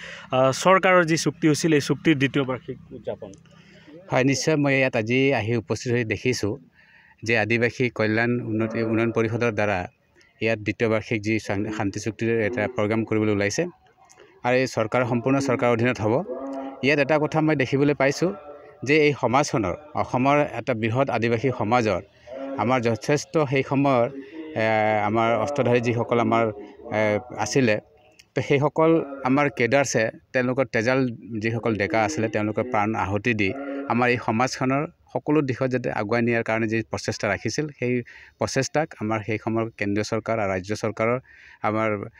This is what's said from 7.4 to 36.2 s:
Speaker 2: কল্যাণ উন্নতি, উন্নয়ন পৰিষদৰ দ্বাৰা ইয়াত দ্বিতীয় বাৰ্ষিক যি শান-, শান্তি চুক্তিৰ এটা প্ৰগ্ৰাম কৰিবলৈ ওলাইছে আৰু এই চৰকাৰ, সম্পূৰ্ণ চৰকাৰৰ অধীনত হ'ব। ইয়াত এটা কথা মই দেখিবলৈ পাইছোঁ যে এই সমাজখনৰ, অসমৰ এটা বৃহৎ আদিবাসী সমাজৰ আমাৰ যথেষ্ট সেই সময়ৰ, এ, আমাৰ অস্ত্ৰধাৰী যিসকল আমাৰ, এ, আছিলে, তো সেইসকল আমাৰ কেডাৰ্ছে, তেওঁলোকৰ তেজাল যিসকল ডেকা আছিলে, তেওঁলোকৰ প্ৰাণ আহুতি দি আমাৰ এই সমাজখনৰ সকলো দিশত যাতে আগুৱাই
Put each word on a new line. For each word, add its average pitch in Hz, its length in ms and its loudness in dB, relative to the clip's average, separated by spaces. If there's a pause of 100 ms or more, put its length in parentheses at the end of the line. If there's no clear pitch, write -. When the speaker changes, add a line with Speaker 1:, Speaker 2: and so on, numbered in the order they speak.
Speaker 2:
কল্যাণ 110 420 0 (100)
উন্নতি, 113 420 -4
উন্নয়ন 113 300 0
পৰিষদৰ 113 380 0
দ্বাৰা 104 280 0 (600)
ইয়াত 110 180 0
দ্বিতীয় 107 320 -2
বাৰ্ষিক 110 320 -2
যি 110 160 0
শান-, 104 340 -4
শান্তি 104 280 -4
চুক্তিৰ 113 280 -4 (120)
এটা 104 220 -2 (140)
প্ৰগ্ৰাম 110 280 0
কৰিবলৈ 107 300 0
ওলাইছে 101 280 0 (800)
আৰু 123 140 2
এই 131 100 2
চৰকাৰ, 120 380 0
সম্পূৰ্ণ 120 360 0
চৰকাৰৰ 120 320 2
অধীনত 120 280 2
হ'ব। 110 140 2 (680)
ইয়াত 143 160 4
এটা 143 200 2
কথা 151 220 0
মই 156 160 2
দেখিবলৈ 139 380 2
পাইছোঁ 143 360 2 (540)
যে 127 140 2
এই 147 140 6
সমাজখনৰ, 123 600 0 (200)
অসমৰ 127 420 2 (220)
এটা 123 160 -4
বৃহৎ 117 360 0
আদিবাসী 117 380 0 (100)
সমাজৰ 110 420 2 (580)
আমাৰ 120 220 2
যথেষ্ট 120 540 -2 (160)
সেই 135 120 2
সময়ৰ, 135 420 2 (520)
এ, 113 80 0 (440)
আমাৰ 113 280 2
অস্ত্ৰধাৰী 120 440 0
যিসকল 120 400 0
আমাৰ, 113 240 2 (480)
এ, 107 80 0 (380)
আছিলে, 110 380 2 (580)
তো 139 80 -2
সেইসকল 151 480 2 (340)
আমাৰ 139 220 2 (100)
কেডাৰ্ছে, 123 460 2 (300)
তেওঁলোকৰ 127 400 0
তেজাল 123 280 2 (380)
যিসকল 113 380 -2
ডেকা 101 280 0
আছিলে, 104 240 -2
তেওঁলোকৰ 107 420 -2
প্ৰাণ 107 240 0
আহুতি 104 400 0
দি 104 160 0 (380)
আমাৰ 123 200 2
এই 123 180 2
সমাজখনৰ 127 560 0 (300)
সকলো 151 300 0
দিশত 131 260 -2
যাতে 123 220 -2
আগুৱাই 113 320 0